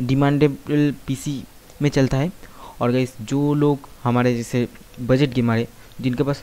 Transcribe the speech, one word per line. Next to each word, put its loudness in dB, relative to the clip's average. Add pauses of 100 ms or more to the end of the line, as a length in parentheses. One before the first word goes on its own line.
demandable 2 (120)
पीसी -6 (400)
में 2
चलता 2
है। 0 (500)
और 2
guys, 0
जो 0
लोग 0 (160)
हमारे 2
जैसे -2 (340)
budget 2
gamer 2
है, -2 (320)
जिनके -2
पास -2